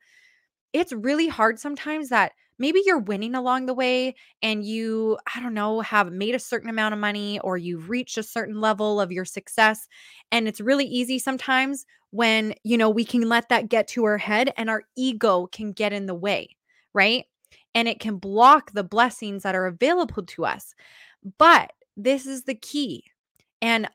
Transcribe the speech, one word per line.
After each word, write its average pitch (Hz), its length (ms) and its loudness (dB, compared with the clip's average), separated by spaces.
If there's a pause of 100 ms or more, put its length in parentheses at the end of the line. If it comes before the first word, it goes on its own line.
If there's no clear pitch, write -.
(720)
It's 320 200 0
really 277 340 0
hard 226 320 0
sometimes 294 500 -8
that 208 240 2 (260)
maybe 320 260 2
you're 359 140 4
winning 208 360 -4
along 254 300 0
the 254 80 -2
way 254 420 0 (260)
and 214 220 -2
you, 220 540 -2 (180)
I 240 60 -8
don't 247 120 -6
know, 214 280 -2
have 208 300 0
made 202 240 -2
a 254 40 -2
certain - 300 -6
amount 220 240 -2
of 208 60 -6
money 208 400 -4
or 185 180 -2
you've 175 320 -8
reached 247 280 -6
a 220 60 -4
certain 214 380 -8
level 214 400 0
of 180 100 -2
your 185 140 -6
success. 214 640 0 (440)
And 226 160 0
it's 214 140 -6
really 269 240 2
easy 247 340 -2
sometimes 262 640 -2 (260)
when, 220 420 2 (100)
you 233 140 2
know, 220 120 6
we 214 160 2
can 233 220 0
let 233 220 0
that 226 200 2
get 220 200 2
to 233 160 -2
our 208 120 2
head 214 400 0
and 220 120 -4
our 220 140 -4 (120)
ego 220 520 0
can 214 260 -10
get 208 200 -2
in 202 120 -6
the 185 100 -6
way, 175 400 -4 (380)
right? 208 320 2 (480)
And 233 140 0
it 233 120 -4
can 214 180 -6
block 226 540 6
the 202 120 -2
blessings 208 600 0
that 190 120 -2
are 185 120 0
available 247 560 0
to 165 220 -8
us. - 280 -6 (640)
But 311 360 6 (240)
this 262 280 0
is 269 180 -10
the 262 120 -6
key. 226 500 -8 (560)
And 226 340 0